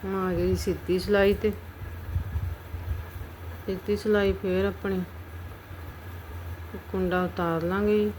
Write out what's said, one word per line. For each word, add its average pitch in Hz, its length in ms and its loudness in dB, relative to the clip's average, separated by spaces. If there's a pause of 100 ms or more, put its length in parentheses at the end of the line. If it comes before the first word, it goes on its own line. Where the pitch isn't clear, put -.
ਹੁਣ 190 100 -2
ਆ 185 180 2
ਗਈ 180 240 4
ਸਿੱਧੀ 185 420 0
ਸਿਲਾਈ 196 360 6
ਤੇ। 208 160 2 (2250)
ਸਿੱਧੀ 196 300 0
ਸਿਲਾਈ 202 360 4
ਫਿਰ 190 320 2
ਆਪਣੀ 190 380 0 (1900)
ਕੁੰਡਾ 180 300 2
ਉਤਾਰ 170 400 0
ਲਾਂਗੇ 202 360 4
ਜੀ। 208 200 2